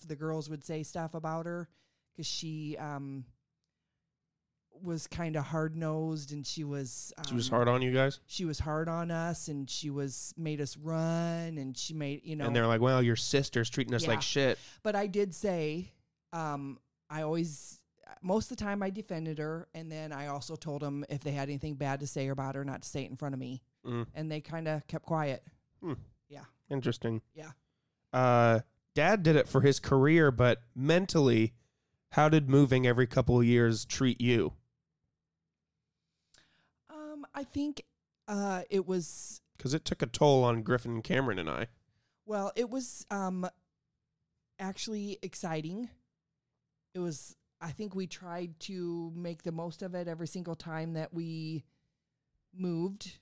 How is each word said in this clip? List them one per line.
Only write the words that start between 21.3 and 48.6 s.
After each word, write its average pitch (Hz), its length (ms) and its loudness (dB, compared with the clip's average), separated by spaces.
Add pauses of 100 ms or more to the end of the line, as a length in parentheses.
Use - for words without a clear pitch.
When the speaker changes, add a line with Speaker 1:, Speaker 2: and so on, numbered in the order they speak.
Speaker 1:
had 139 160 -4
anything 143 260 -6
bad 139 260 -2
to 147 60 -6
say 135 220 -2
about 135 260 -4
her, 139 100 -6
not 135 180 -6
to - 60 -12
say 139 160 -6
it - 60 -10
in 131 60 -12
front 139 180 -6
of 131 40 -4
me. 127 240 -8 (220)
Speaker 2:
Mm. 120 300 -4
Speaker 1:
And 156 160 -6
they 156 100 -6
kinda 156 480 -4
kept - 180 -6
quiet. 151 400 -2 (340)
Speaker 2:
Hmm. 165 140 -4 (340)
Speaker 1:
Yeah. 143 160 -20 (260)
Speaker 2:
Interesting. 123 520 -2 (120)
Speaker 1:
Yeah. 156 180 -16 (600)
Speaker 2:
Uh, 120 480 6 (340)
Dad 180 280 4
did 156 140 8
it 139 120 6
for 139 120 4
his 139 200 6
career, 143 500 6
but 120 320 4 (120)
mentally, 139 800 4 (600)
how 151 140 8
did 151 200 4
moving 131 380 8
every 123 220 6
couple 123 320 4
of 120 40 8
years 117 400 6
treat - 360 2
you? 117 320 4 (2250)
Speaker 1:
Um, 302 460 -12
I 285 80 -6
think, 285 400 -4 (460)
uh, 202 420 0
it 190 160 2
was - 560 -4 (160)
Speaker 2:
'Cause 135 160 -2
it 160 100 0
took - 160 -2
a 143 60 0
toll 135 380 6
on 117 180 4
Griffin, 117 400 0
Cameron, 123 380 0
and 80 100 -2
I. 78 160 -4 (580)
Speaker 1:
Well, 202 300 -4
it 233 160 -2
was, 254 400 -8
um, 185 380 -2 (1120)
actually 202 600 -6
exciting. 180 680 -6 (1040)
It 185 60 -6
was, 170 340 -6 (260)
I 165 120 -10
think 196 240 -8
we 190 100 -4
tried 175 540 -10